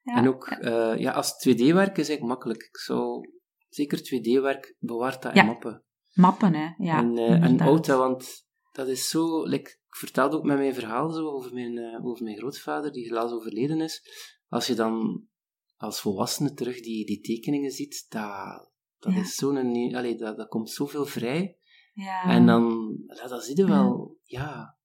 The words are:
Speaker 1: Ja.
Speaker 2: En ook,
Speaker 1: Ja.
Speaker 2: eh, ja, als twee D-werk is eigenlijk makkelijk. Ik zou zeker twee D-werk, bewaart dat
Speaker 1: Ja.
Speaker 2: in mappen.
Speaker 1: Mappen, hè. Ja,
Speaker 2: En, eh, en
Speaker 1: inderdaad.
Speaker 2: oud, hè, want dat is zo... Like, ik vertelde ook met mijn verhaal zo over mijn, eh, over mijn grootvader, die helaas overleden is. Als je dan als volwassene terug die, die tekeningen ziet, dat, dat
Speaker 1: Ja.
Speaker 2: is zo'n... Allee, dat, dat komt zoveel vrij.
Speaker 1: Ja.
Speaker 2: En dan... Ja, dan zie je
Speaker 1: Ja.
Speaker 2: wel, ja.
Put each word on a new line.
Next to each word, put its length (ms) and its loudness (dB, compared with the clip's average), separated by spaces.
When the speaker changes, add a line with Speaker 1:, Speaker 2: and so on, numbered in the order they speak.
Speaker 1:
Ja. 140 -6
Speaker 2:
En 120 6
ook, 220 0
Speaker 1:
Ja. 100 -6
Speaker 2:
eh, 400 2
ja, 120 0
als 260 -2
twee 180 6
D-werk 420 4
is 100 0
eigenlijk 200 -2
makkelijk. 360 -4
Ik 140 -20
zou 520 -4
zeker 340 -4
twee 180 -4
D-werk, 580 0
bewaart 420 -4
dat 140 -6
Speaker 1:
Ja. 60 10
Speaker 2:
in 60 6
mappen. 360 -6
Speaker 1:
Mappen, 340 6
hè. 140 -2
Ja, 200 0
Speaker 2:
En, 200 2
eh, 140 2
en 100 8
Speaker 1:
inderdaad. 260 6
Speaker 2:
oud, 180 6
hè, 100 4
want 520 0
dat 160 -8
is 220 -4
zo... 340 0
Like, 260 -4
ik 260 -20
vertelde 420 0
ook 60 -2
met 140 2
mijn 160 0
verhaal 360 -4
zo 200 -4
over 240 -8
mijn, 240 -6
eh, 280 -10
over 180 -6
mijn 140 -8
grootvader, 540 -8
die 120 -10
helaas 280 -2
overleden 500 -2
is. 200 -6
Als 200 -4
je 60 0
dan 500 -2
als 260 -10
volwassene 520 -2
terug 280 -6
die, 240 -6
die 160 -4
tekeningen 500 -4
ziet, 380 -10
dat, 600 -10
dat 160 -2
Speaker 1:
Ja. 60 2
Speaker 2:
is 160 -4
zo'n... 600 0
Allee, 200 -2
dat, 220 -8
dat 100 -12
komt 220 -6
zoveel 360 -4
vrij. 520 -4
Speaker 1:
Ja. 300 -8
Speaker 2:
En 220 8
dan... 480 4
Ja, 200 -16
dan 120 -8
zie 180 -8
je 80 6
Speaker 1:
Ja. 40 2
Speaker 2:
wel, 540 2
ja. 600 -12